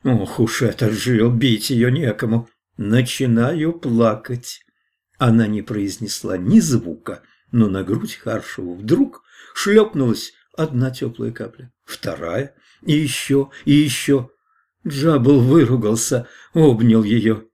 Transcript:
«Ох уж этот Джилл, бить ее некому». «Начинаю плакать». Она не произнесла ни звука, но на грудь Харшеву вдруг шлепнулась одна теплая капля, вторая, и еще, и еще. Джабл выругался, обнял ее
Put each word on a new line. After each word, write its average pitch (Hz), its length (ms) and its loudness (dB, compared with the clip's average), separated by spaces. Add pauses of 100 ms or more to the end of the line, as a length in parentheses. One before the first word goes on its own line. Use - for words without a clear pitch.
«Ох 117 380 -2
уж 113 220 0
этот 107 300 0
Джилл, 113 380 0
бить 120 400 0
ее 120 180 2
некому». 120 600 -2 (280)
«Начинаю 127 960 0
плакать». 117 880 -2 (560)
Она 117 280 4
не 107 160 -4
произнесла 101 760 -8
ни 104 220 4
звука, 110 640 -2 (300)
но 113 160 4
на 95 160 -4
грудь 107 320 -6
Харшеву 104 580 -10
вдруг 120 480 -2 (320)
шлепнулась 202 800 0 (240)
одна 131 340 -2
теплая 117 400 -8
капля, 113 420 -16 (120)
вторая, 85 680 -8 (280)
и 165 100 -2
еще, 139 580 -2 (140)
и 147 80 2
еще. 139 580 0 (560)
Джабл 143 540 4
выругался, 120 880 2 (240)
обнял 117 520 4
ее 107 500 0